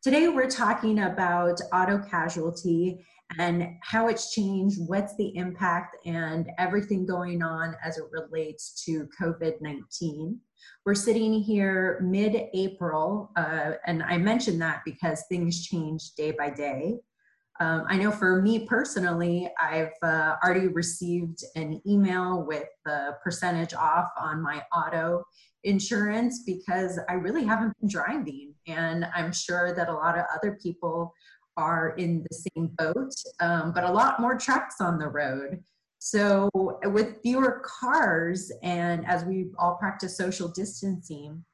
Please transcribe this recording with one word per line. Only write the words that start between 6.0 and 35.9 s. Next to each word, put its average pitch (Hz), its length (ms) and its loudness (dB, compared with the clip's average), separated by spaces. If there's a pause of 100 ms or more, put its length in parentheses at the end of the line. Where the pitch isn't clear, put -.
and 165 540 -2
everything 185 480 0
going 180 380 -2
on 165 400 -4
as 160 120 -6
it 160 140 -8
relates 160 760 -8
to 156 240 -4 (120)
covid 165 400 -2
nineteen. 151 800 -8 (440)
We're 202 120 2
sitting 220 380 2
here 196 680 2
mid-April, 185 1300 0
uh, 160 360 0 (140)
and 165 160 0
I 175 160 0
mentioned 208 440 2
that 160 220 -2
because 160 440 -2
things 170 360 0
change 160 520 -4
day 151 160 -2
by 143 180 -2
day. 143 460 -4 (640)
Um, 160 260 0
I 190 120 2
know 208 120 4
for 190 320 4
me 226 240 4
personally, 180 840 0 (120)
I've, 160 320 0 (100)
uh, 160 400 2
already 180 240 4
received 170 800 -2 (100)
an 156 320 -4
email 180 560 4
with 147 240 -4 (180)
the 143 380 -4
percentage 170 520 -2
off 165 340 2 (100)
on 156 240 -4
my 147 220 -4 (100)
auto 165 500 0 (380)
insurance 208 840 0
because 180 540 -2 (100)
I 180 40 -4
really 196 320 0
haven't 220 340 0
been 214 100 0
driving. 147 680 -4 (120)
And 165 480 -2
I'm 170 160 -2
sure 180 460 0
that 170 120 0
a 170 40 -2
lot 165 260 0
of 180 60 0 (100)
other 202 260 -2
people 170 540 -4 (420)
are 165 420 0
in 170 320 0
the - 40 -10
same - 340 -4 (100)
boat, 247 340 -2 (280)
um, 170 340 2
but 175 100 0
a 180 80 2
lot 226 280 4
more 240 180 2
trucks - 420 0
on 175 180 0
the 151 100 -4
road. 139 540 -4 (360)